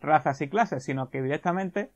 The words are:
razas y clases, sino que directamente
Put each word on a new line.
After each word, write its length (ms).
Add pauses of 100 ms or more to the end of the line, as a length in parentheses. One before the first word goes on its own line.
razas 400
y 80
clases, 340
sino 280
que 100
directamente 760